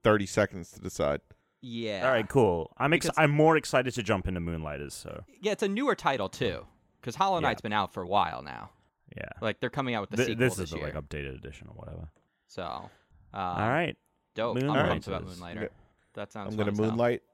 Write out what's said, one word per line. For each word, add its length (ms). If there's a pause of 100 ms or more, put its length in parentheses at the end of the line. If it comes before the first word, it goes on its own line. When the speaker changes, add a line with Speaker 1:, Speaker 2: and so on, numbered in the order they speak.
Speaker 1:
thirty 240
seconds 460
to 80
decide." 420 (400)
Speaker 2:
Yeah. 420
Speaker 3:
All 80
right, 160
cool. 480
I'm 160
ex-, 140
Speaker 2:
Because 120
Speaker 3:
I'm 120
more 260
excited 380
to 80
jump 260
into 120
Moonlighters, 520
so. 320 (160)
Speaker 2:
Yeah, 120
it's 100
a 60
newer 260
title, 340
too, 380 (340)
'cause 140
Hollow 220
Speaker 3:
Yeah. 120
Speaker 2:
Knight's 140
been 100
out 220
for 80
a 40
while 360
now. 300 (440)
Speaker 3:
Yeah. 120 (120)
Speaker 2:
Like, 200
they're 100
coming 240
out 80
with 80
the 60
Speaker 3:
Th-, 120
Speaker 2:
sequel 120
Speaker 3:
this 160
Speaker 2:
this 100
Speaker 3:
is 40
the, 80
like, 160
Speaker 2:
year. 80
Speaker 3:
updated 340
edition 320
or 60
whatever. 340 (400)
Speaker 2:
So, 140 (720)
uh, 20
Speaker 3:
All 320
right. 280 (380)
Speaker 2:
dope. 220
I'm 100
Speaker 3:
Moonlighter. 220
Speaker 2:
pumped 180
about 160
Speaker 1:
All 60
right. 80
Speaker 2:
Moonlighter. 280
Speaker 1:
Okay. 100 (400)
Speaker 2:
That 180
sounds 200
Speaker 1:
I'm 60
gonna 140
Speaker 2:
fun 20
as 60
hell. 100
Speaker 1:
moonlight 320 (120)